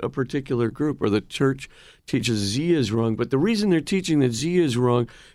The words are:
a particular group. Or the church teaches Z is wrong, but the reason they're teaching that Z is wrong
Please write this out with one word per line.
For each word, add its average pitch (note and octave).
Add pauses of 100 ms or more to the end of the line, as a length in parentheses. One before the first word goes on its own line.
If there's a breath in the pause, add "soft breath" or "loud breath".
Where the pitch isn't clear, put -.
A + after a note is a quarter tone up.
a A2+
particular C3
group. D3
Or G#2+
the G#2
church C3+ (360 loud breath)
teaches A#2
Z B2
is A#2+
wrong, A2+
but A#2+
the C3+
reason G#3
they're E3
teaching F3
that B2
Z D#3+
is C#3
wrong B2 (260 loud breath)